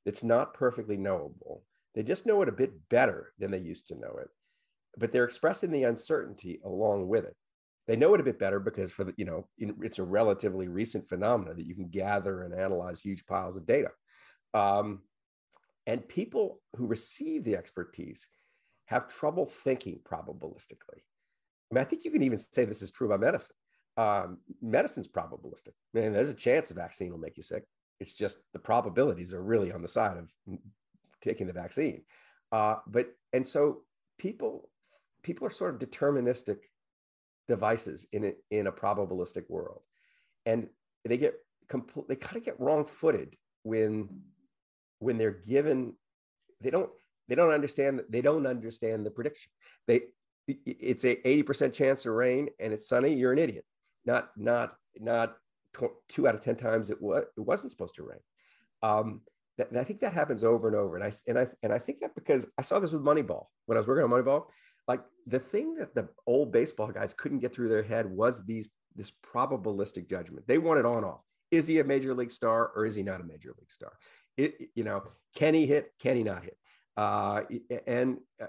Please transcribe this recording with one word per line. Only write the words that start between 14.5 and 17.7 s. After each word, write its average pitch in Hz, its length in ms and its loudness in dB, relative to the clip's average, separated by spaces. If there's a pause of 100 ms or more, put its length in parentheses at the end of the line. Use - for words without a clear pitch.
Um, 104 480 2 (840)
and - 220 -4
people - 540 -2 (140)
who 123 120 -4
receive 160 560 -4
the 110 120 0
expertise - 720 -10 (580)